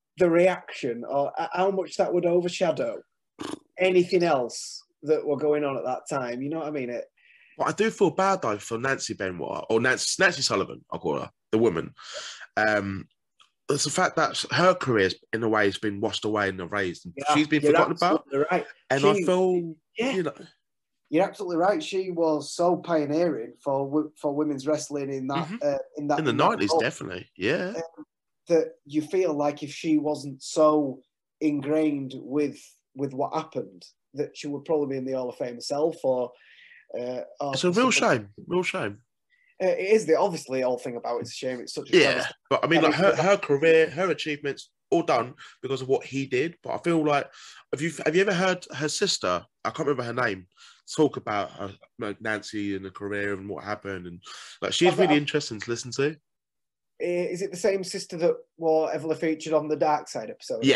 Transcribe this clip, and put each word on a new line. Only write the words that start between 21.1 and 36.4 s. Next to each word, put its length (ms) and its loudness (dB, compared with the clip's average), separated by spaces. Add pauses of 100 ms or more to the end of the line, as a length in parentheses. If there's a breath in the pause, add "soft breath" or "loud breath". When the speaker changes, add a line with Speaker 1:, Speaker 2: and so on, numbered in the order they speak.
Speaker 1:
You're 140 4
absolutely 320 -6
right. 260 2
She 300 -4
was 420 0
so 220 2
pioneering 840 0
for 260 0
wo-, 280 0
for 160 -4
women's 360 -2
wrestling 440 -2
in 140 -4
that, 180 -2
Speaker 2:
Mm-hmm. 180 -10
Speaker 1:
uh, 160 0 (180)
in 120 -6
that 120 2
Speaker 2:
In 40 -2
the 60 4
Speaker 1:
in 60 0
that 80 4
Speaker 2:
nineties, 280 2
Speaker 1:
role. 80 4
Speaker 2:
definitely, 560 -4
yeah. 400 -2
Speaker 1:
Um, 280 -12 (440)
that 260 2 (100)
you 180 -2
feel 320 0
like 300 -2
if 80 -10
she 260 2
wasn't 440 -4
so 580 2 (400)
ingrained 760 0
with, 400 -2 (380)
with 180 -6
what 220 -4
happened, 500 -6 (300)
that 220 -6
she 100 -12
would 180 -8
probably 300 0
be 40 -4
in 60 -6
the 140 -4
Hall 100 -4
of 80 -10
Fame 200 -6
herself, 480 -2
or, 260 0 (680 loud breath)